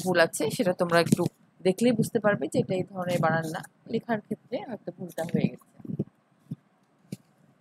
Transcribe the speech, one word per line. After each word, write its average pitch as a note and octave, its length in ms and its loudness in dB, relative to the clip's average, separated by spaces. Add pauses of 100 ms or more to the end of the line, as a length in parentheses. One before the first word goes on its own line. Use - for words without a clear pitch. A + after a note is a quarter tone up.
ভুল F3+ 160 2
আছে, E3 300 2
সেটা F3+ 220 0
তোমরা E3+ 280 4
একটু E3+ 240 4 (380)
দেখলেই F#3+ 300 4
বুঝতে A3 260 0
পারবে G#3 280 2
যে - 120 -2
এটা - 160 0
এই F3+ 80 -2
ধরনের F3+ 380 -4
বানান D#3+ 260 2
না, D#3+ 160 -8 (240)
লেখার A3 340 -4
ক্ষেত্রে - 380 -10 (100)
হয়তো G3 300 -10
ভুলটা E3+ 260 -8
হয়ে - 240 0
গেছে। - 540 -10 (1600)